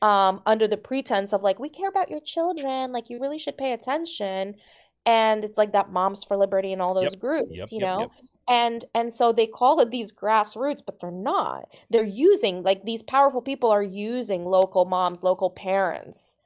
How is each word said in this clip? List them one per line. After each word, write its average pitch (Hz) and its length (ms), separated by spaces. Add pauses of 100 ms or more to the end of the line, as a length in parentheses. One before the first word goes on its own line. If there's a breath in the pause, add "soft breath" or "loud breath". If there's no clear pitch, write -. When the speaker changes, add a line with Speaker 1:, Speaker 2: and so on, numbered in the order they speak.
Speaker 1:
um, 196 420
under 220 240
the 208 80
pretense 214 560
of, 196 100
like, 196 160
"We 285 120
care 381 180
about 381 220
your 302 100
children, 269 720
like, 233 160
you 240 100
really 277 200
should 285 180
pay 262 160
attention." 208 840 (500 soft breath)
And 220 400
it's 214 100
like 214 160
that 196 180
Moms 190 340
for 202 120
Liberty 196 380
and 185 80
all 180 100
those 185 220
Speaker 2:
Yep. 190 60
Speaker 1:
groups, 285 300
Speaker 2:
Yep, 180 220
Speaker 1:
you 220 60
Speaker 2:
yep, 190 100
Speaker 1:
know? 185 120
Speaker 2:
yep. 247 100 (400 soft breath)
Speaker 1:
And, 233 340 (100)
and 233 200
so 233 180
they 220 140
call 254 340
it 233 100
these 226 220
grassroots, 220 720
but - 160
they're 175 100
not. 185 600 (180 soft breath)
They're 220 160
using, 208 580
like, 190 220
these 226 180
powerful 269 380
people 254 300
are 208 120
using 202 600
local 185 400
moms, 180 380
local 185 260
parents 185 960